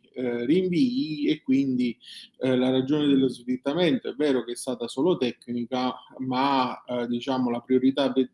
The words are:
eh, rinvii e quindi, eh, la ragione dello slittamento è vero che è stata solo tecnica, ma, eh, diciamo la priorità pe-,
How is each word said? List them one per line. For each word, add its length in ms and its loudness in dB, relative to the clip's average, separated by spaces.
eh, 340 -4
rinvii 840 2
e 140 0
quindi, 540 0
eh, 180 0
la 140 2
ragione 360 2
dello 220 4
slittamento 800 -2
è 60 -6
vero 280 0
che 100 -8
è 40 -10
stata 320 -8
solo 300 0
tecnica, 760 -4
ma, 640 0
eh, 240 -4
diciamo 440 -2
la 100 -4
priorità 500 2
pe-, 240 0